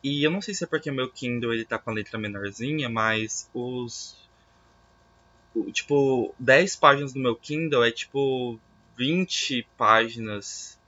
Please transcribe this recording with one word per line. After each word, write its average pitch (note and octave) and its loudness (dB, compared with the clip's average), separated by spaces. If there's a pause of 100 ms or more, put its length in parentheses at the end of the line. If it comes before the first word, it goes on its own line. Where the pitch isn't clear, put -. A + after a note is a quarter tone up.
E C#3+ 0
eu D#3 4
não F#3 0
sei G3+ -8
se F3+ -4
é - -6
porque D#3 -4
o C#3 -4
meu C3 -2
Kindle, A#2+ -4
ele A2+ -2
tá A2+ -4
com - -8
a A2 -4
letra G#2+ -6
menorzinha, G#2+ -4
mas A2 -2
os, B2 -8 (1400)
o, G#2 -4
tipo, C3+ 2
dez C3+ 6
páginas C#3 4
do C3+ -6
meu A#2+ 0
Kindle D3 0
é, A#2 4
tipo, B2+ -2 (380)
vinte C#3+ -2 (100)
páginas A2 0